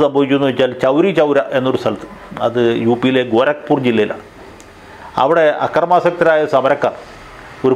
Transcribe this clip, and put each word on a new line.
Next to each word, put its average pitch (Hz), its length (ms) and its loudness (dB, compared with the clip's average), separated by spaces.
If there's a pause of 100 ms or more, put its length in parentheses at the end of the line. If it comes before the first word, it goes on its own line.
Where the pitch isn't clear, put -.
സംഭവിച്ചു 139 340 0
എന്ന് 139 140 0
വെച്ചാൽ, 127 200 0 (120)
ചൗരി 156 340 2
ചൗര 147 200 2 (200)
എന്നൊരു 131 240 -2
സ്ഥലത്ത്, - 260 -6 (380)
അത് 120 160 0 (240)
യു 120 160 2
പിയിലെ 127 220 0 (100)
ഗോരഖ്പൂർ 143 540 0
ജില്ലയിലാണ്, 107 360 -2 (1000)
അവിടെ 160 200 2 (240)
അക്രമാസക്തരായ 170 760 2 (140)
സമരക്കാർ 135 400 0 (720)
ഒരു 131 100 4